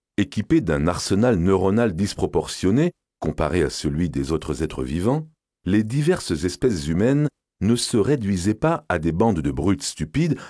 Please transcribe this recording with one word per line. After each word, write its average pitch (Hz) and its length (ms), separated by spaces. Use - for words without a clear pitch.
équipés 107 440
d'un 80 260
arsenal 104 500
neuronal 95 580
disproportionné, 95 960
comparé 78 440
à 69 60
celui 78 400
des 69 220
autres 78 300
êtres 78 220
vivants, 104 440
les 104 180
diverses 131 600
espèces 90 440
humaines 127 400
ne 110 140
se - 220
réduisaient 101 560
pas 156 360
à 87 100
des 80 120
bandes 190 280
de 71 120
brutes 78 320
stupides, 143 540